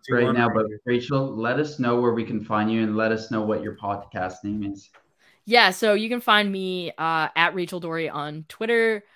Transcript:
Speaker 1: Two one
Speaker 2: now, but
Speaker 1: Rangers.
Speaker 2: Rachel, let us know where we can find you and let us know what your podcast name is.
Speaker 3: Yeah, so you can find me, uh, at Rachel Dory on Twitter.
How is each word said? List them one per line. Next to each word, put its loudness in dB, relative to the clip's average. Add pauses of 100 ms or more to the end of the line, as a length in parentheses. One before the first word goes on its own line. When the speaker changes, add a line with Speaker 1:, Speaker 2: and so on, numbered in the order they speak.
Speaker 1:
Two 2
one 2
Speaker 2:
now, 4
but 2
Speaker 1:
Rangers. -6
Speaker 2:
Rachel, -2
let -2
us -4
know 2
where 2
we -2
can -6
find 0
you 2
and 0
let 2
us -4
know 0
what 0
your -8
podcast -6
name -4
is. -10 (540)
Speaker 3:
Yeah, 6
so 2
you 2
can -2
find 4
me, -4
uh, 0
at 4
Rachel -6
Dory -4
on -8
Twitter. 0 (120)